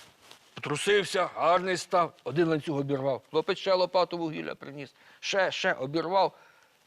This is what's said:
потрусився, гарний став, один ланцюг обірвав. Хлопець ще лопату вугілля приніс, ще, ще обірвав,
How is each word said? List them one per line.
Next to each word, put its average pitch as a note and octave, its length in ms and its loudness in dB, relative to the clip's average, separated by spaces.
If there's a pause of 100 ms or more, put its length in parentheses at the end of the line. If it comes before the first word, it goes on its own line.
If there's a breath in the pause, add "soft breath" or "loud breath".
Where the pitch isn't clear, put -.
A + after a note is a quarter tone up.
(540)
потрусився, F3 800 0
гарний F3 420 2
став, E3+ 360 0 (120)
один D#3+ 240 0
ланцюг D3+ 300 0
обірвав. C#3 520 -2
Хлопець D#3+ 280 0
ще F#3+ 160 0
лопату F3+ 440 2
вугілля D#3+ 360 -6
приніс, C#3+ 400 -16 (260 loud breath)
ще, F#3 300 0
ще F#3 220 -2
обірвав, D#3+ 680 0 (480 soft breath)